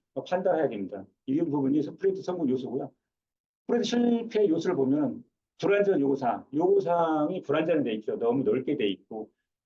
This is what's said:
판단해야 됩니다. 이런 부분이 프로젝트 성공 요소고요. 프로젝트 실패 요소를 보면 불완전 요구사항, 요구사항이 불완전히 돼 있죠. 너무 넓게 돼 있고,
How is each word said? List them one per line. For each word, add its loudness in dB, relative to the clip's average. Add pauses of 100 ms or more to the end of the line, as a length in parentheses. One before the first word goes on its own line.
(280)
판단해야 0
됩니다. -8 (220)
이런 0
부분이 2
프로젝트 -2
성공 -2
요소고요. -4 (760)
프로젝트 0
실패 2
요소를 0
보면 0 (340)
불완전 2
요구사항, 0
요구사항이 2
불완전히 2
돼 -2
있죠. -4
너무 0
넓게 0
돼 0
있고, -8 (340)